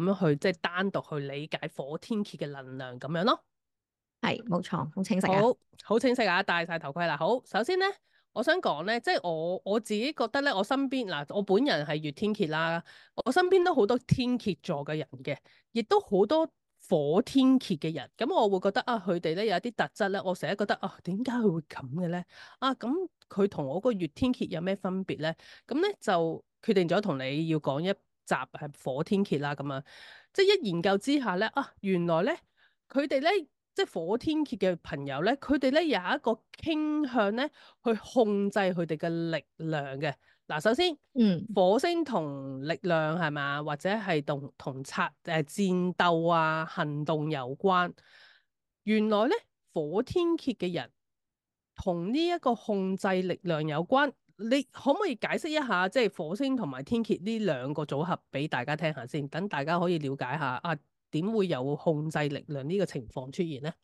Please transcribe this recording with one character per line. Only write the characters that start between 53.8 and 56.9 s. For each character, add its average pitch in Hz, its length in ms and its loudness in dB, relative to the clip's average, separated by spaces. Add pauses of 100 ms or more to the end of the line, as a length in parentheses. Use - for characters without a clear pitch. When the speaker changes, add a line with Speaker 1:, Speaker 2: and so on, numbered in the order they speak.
Speaker 1:
關。 269 280 2 (240)
你 233 280 0
可 - 280 0
唔 - 40 0
可 415 100 0
以 285 100 -2
解 165 220 -2
釋 330 100 -6
一 302 60 -2 (120)
下， 190 220 2
即 262 120 2
係 208 160 2
火 165 200 -4
星 269 200 0
同 202 120 -2
埋 135 140 -6
天 233 200 0